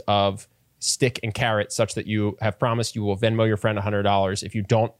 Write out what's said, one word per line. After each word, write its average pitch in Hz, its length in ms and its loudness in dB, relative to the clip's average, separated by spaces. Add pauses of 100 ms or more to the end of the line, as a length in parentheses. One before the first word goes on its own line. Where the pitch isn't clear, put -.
of 101 420 2 (300)
stick - 440 0
and 110 120 -6
carrot 110 380 0
such - 220 -2
that 107 120 -6
you 104 340 -2
have 107 180 -2
promised 117 360 -2
you 107 80 -4
will 101 140 0
Venmo 113 300 2
your 107 100 2
friend 107 220 -2
a - 20 -2
hundred 101 240 0
dollars 101 380 2
if - 120 -10
you 110 80 -2
don't 113 380 2